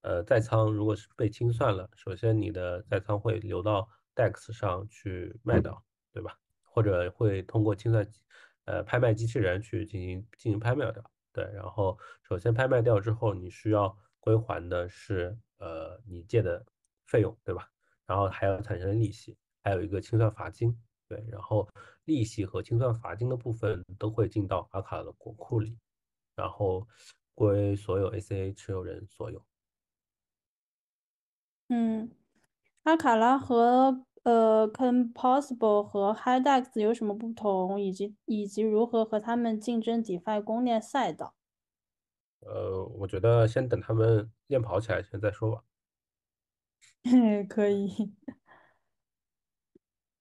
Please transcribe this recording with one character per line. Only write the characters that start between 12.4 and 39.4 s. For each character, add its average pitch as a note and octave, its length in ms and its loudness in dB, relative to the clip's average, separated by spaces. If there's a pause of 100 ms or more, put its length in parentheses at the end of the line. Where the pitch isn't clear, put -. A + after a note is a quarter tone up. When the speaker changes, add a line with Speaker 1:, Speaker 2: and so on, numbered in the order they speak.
Speaker 1:
拍 B2+ 140 2
卖 B2+ 160 4
掉 A#2 160 4
之 G#2+ 140 -2
后， A2 220 -2
你 F#2 140 -10
需 - 220 -6
要 G2+ 260 2 (220)
归 A2+ 160 2
还 F2 340 -2
的 F2 200 -2
是， F#2 500 -6 (200)
呃， E2 500 -12
你 F2 140 -14
借 G#2+ 200 0
的 F2 220 -2 (420)
费 A#2+ 140 2
用， F#2 240 0
对 F2+ 100 -6
吧？ - 140 -12 (360)
然 F#2+ 140 -2
后 G2 100 2
还 F#2+ 180 -4
要 G2 140 0
产 F#2+ 180 -8
生 G2 220 -2
利 G#2 100 0
息， - 240 -18 (280)
还 G#2 80 -2
有 F#2 100 0
一 F2+ 60 -6
个 F#2+ 120 -6
清 A2 200 -2
算 A2 120 4
罚 F2 200 -10
金， A#2 260 -2 (320)
对， F#2 220 -12
然 G#2 100 -12
后 G#2 260 -2 (380)
利 D3+ 180 0
息 G#2+ 220 -4
和 F#2 160 -6
清 A#2 180 -2
算 B2 140 2
罚 F2 220 -6
金 A#2 120 -4
的 B2+ 80 -2
部 B2 180 -8
分 G#2 300 -2 (160)
都 G#2+ 120 -4
会 A2 180 0
进 G#2 180 -2
到 F#2 260 -4
阿 F#2+ 100 -6
卡 D#2 200 -10
的 - 100 -14
国 - 200 -18
库 A2+ 280 -4
里， A2 180 -8 (560)
然 F#2 160 -6
后 F#2+ 360 -4 (480)
归 G2+ 400 2
所 F#2+ 240 -4
有 G2 100 0
A G2+ 120 -6
C F#2+ 280 -6
A G2 40 -8
持 - 200 -12
有 F#2 100 -6
人 F2+ 240 -12
所 - 240 -12
有。 F#2+ 120 -14 (2250)
Speaker 2:
嗯， A3+ 420 -2 (720)
阿 D#4+ 140 4
卡 D4 180 4
拉 A#3+ 240 6
和， B3+ 680 4 (200)
呃， A3 460 6
Composable B3 1120 2
和 G3+ 280 0
Hidex B3+ 680 2
有 G#3+ 120 4
什 A3 140 -2
么 G3+ 100 -2
不 A3+ 160 -8
同， G3 480 0
以 G3 120 -2
及， G3+ 220 -6 (120)
以 G#3 200 -2
及 G#3 160 -4
如 A3 220 4
何 A#3 200 0
和 A3 140 -2
他 A3+ 180 -2
们 A3+ 220 0